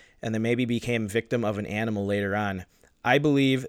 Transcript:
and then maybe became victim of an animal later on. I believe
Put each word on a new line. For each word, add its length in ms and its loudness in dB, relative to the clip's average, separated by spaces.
and 120 -4
then 80 0
maybe 240 0
became 420 -2
victim 360 -2
of 140 -2
an 80 -4
animal 400 -2
later 300 0
on. 300 -2
I 140 4
believe 520 2